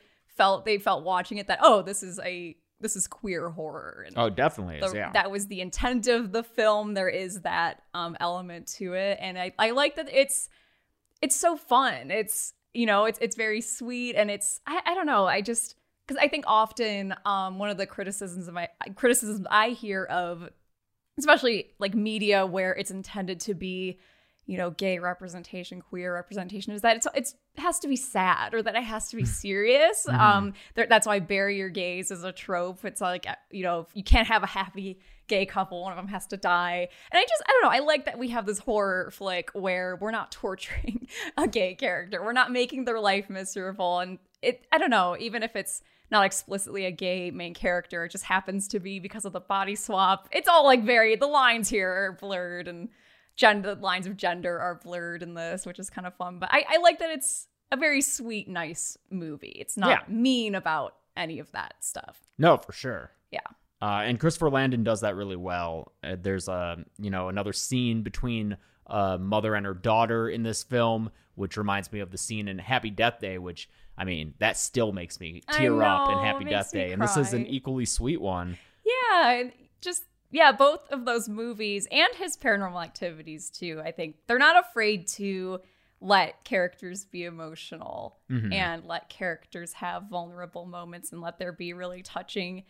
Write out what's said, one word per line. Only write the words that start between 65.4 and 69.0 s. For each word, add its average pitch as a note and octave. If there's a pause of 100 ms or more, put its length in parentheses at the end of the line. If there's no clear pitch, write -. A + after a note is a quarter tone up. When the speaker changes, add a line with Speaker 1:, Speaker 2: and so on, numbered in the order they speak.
Speaker 2:
Uh, F2+
there's F#2+
a, F2 (160)
you G2+
know, F#2
another G2
scene A#2+
between G#2+ (300)
a G2